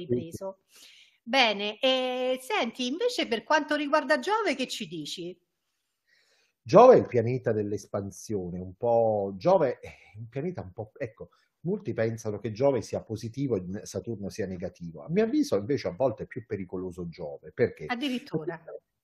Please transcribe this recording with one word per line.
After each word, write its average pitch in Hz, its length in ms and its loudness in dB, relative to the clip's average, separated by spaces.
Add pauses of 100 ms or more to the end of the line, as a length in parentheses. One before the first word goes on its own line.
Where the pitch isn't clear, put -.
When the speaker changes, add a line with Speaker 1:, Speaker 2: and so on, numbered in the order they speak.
Speaker 1:
sì, 180 220 -2
sì. 165 120 -14
Speaker 2:
ripreso. 190 220 -10 (600)
Bene, 214 560 0
e 254 640 0
senti, 254 460 -2
invece 349 400 -2
per 220 160 -2
quanto 302 320 2
riguarda 294 420 2
Giove, 381 380 0
che 254 100 -4
ci 202 220 -10
dici? 170 500 -10 (1200)
Speaker 1:
Giove 214 320 10
è 151 40 10
il - 80 4
pianeta 120 460 0
dell'espansione, 101 1080 -4
un 92 160 -10
po'... 110 600 2
Giove 151 440 4
è - 100 -14 (280)
un 113 100 -14
pianeta 160 340 -6
un 92 100 -14
po'... 110 240 -12
Ecco, - 340 -12 (300)
molti 180 340 -4
pensano 113 440 -2
che 110 140 -4
Giove 131 300 2
sia 95 200 -6
positivo 117 540 -4
e 92 40 0
n-, 92 240 -8
Saturno 101 440 -8
sia 98 180 -4
negativo. 92 560 -10
A - 80 -12
mio 202 140 2
avviso, 285 320 2
invece, 110 320 -2
a 87 40 -2
volte 117 320 -2
è - 20 -8
più - 200 -14
pericoloso 92 640 -6
Giove. 78 440 -12
Perché? 104 400 -2
Speaker 2:
Addirittura. 233 680 -6 (460)